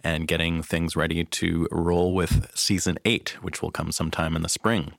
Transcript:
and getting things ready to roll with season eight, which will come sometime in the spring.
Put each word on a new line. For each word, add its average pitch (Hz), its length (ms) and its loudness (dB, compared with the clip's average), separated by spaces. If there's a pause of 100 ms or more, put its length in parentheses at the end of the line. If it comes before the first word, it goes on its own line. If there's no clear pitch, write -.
and 80 240 0
getting 82 340 2
things 82 340 -2
ready 82 300 0
to 85 460 0
roll 87 420 2
with - 400 2
season 90 520 0
eight, - 360 0
which - 220 -6
will 80 80 -4
come 80 200 -4
sometime 82 440 -2
in 82 80 0
the - 60 -2
spring. 98 500 0